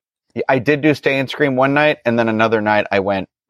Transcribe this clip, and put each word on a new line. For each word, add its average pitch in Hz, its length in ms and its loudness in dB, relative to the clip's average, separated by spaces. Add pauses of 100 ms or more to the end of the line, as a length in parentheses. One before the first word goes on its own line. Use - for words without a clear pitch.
(500)
I 135 80 2
did 139 240 0
do 147 140 2
Stay 139 240 -2
and 131 100 -4
Scream 139 260 -2
one 135 200 2
night, 151 280 2
and 117 140 0
then 113 120 0
another 110 320 2
night 107 300 0
I 98 100 0
went 95 280 -4 (200)